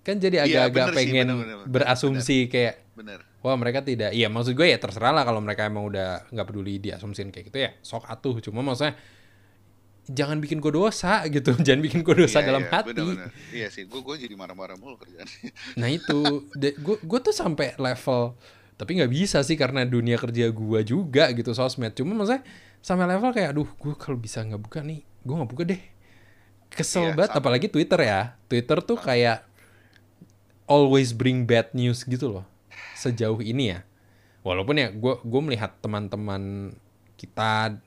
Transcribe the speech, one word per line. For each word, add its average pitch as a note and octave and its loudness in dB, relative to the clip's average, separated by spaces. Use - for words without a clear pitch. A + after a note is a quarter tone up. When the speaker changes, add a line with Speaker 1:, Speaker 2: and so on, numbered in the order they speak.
Speaker 1:
Kan G3 -4
jadi F3+ 2
Speaker 2:
Iya, C#3+ 4
Speaker 1:
agak-agak B2 0
Speaker 2:
bener B2+ 4
sih, D#3 2
Speaker 1:
pengen B2+ 4
Speaker 2:
bener, B2+ 0
bener, A2 -8
bener. G2+ -12
Speaker 1:
berasumsi C3 2
Speaker 2:
Bener. B2 0
Speaker 1:
kayak, A#2+ 2
Speaker 2:
Bener. G#2+ -18
Speaker 1:
"Wah, C3 0
mereka A#2+ -2
tidak." A#2 -2
Iya, A2+ 2
maksud A#2+ -2
gue D3 4
ya C#3 6
terserah G#2+ 0
lah D3 4
kalau A2+ 0
mereka G#2 -2
emang G#2 -4
udah F#2+ -6
nggak G#2+ -6
peduli G2+ -8
diasumsiin G2 -10
kayak F#2 -16
gitu G#2 -10
ya, B2+ -2
sok - -12
atuh. A2+ -4
Cuma G#2+ -8
maksudnya, C3+ -2
"Jangan C#3+ -4
bikin D3+ -4
gue D3+ -2
dosa," G3 0
gitu. C#3+ 2
<laughs> D3+ 4
Jangan C3+ 6
bikin D#3 0
gue D#3 6
dosa E3 6
Speaker 2:
Iya, D3 2
Speaker 1:
dalam C3+ 2
Speaker 2:
iya, E2+ -2
Speaker 1:
hati. F3 0
Speaker 2:
bener, A#2+ -4
bener. F3+ -6
Iya A2+ -8
sih, G2 -14
gue, C3 -14
gue C3+ -10
jadi A#2+ -12
marah-marah F#2 -14
mulu A#2 -20
kerjaan. F2 -20
<laughs> - -14
Speaker 1:
Nah A#2+ -2
itu, D3 -2
de-, C#3+ 0
gue, D#3 -2
gue G3 -2
tuh G#4 2
sampai D3 -2
level, B2 0
tapi C3 -10
nggak D3 2
bisa D#3+ 2
sih C#3 2
karena C3+ 0
dunia A#2+ 2
kerja A#2 0
gue A2 0
juga C#3 4
gitu A#2+ -2
sosmed. B2 -2
Cuma D#3+ -4
maksudnya A3+ 0
sampai F#3 0
level F#3+ 2
kayak, G3 0
"Aduh, D3 0
gue - -8
kalau C#3 -6
bisa A2+ -8
nggak A2 -6
buka B2+ -10
nih, D3 -10
gue B2+ -6
nggak C3 -4
buka C3+ -4
deh." F3+ -2
Kesel - -2
Speaker 2:
Iya, D#3+ 2
Speaker 1:
banget, F3+ 2
Speaker 2:
sama. C#3+ 0
Speaker 1:
apalagi C3 2
Twitter F3 2
ya. G#2 2
Twitter B2+ 0
tuh A#3 -2
Speaker 2:
Ah. - -10
Speaker 1:
kayak A#2+ 4
always C3+ 6
bring B2 2
bad A#2 4
news B2 0
gitu B2+ -2
loh. F#2+ -8
Sejauh A2+ 0
ini A2+ 0
ya. F2 -6
Walaupun G2 0
ya C3 2
gue, A2+ 0
gue A#2+ 0
melihat A2+ -4
teman-teman G2+ -6
kita A2 -2